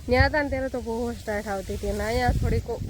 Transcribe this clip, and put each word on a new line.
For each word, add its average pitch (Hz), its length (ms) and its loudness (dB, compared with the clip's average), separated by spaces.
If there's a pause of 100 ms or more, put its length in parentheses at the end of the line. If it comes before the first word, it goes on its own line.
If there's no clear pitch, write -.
ત્યાં 254 220 6
હતા 294 140 2
ને 277 80 -2
ત્યારે 262 240 -2
તો 247 120 -4
બહુ 233 260 -4
જ 226 100 -10
ટાઢ 214 300 -4
આવતી 196 260 -6
હતી 202 160 -2
અને 208 140 -2
અહીંયા 240 320 4
થોડીક 226 280 0 (200)